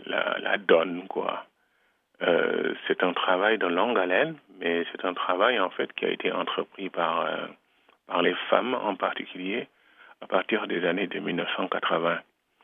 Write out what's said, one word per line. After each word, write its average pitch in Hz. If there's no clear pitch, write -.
la, -
la -
donne, 90
quoi. -
Euh, 85
c'est -
un 90
travail 98
de 98
longue 101
haleine, 101
mais 85
c'est -
un 92
travail, 101
en 95
fait, -
qui -
a 90
été 90
entrepris 90
par, 85
euh, 80
par 92
les 90
femmes 107
en 107
particulier 95
à -
partir 104
des 87
années 87
de -
mille 85
neuf 85
cent 92
quatre-vingts. 85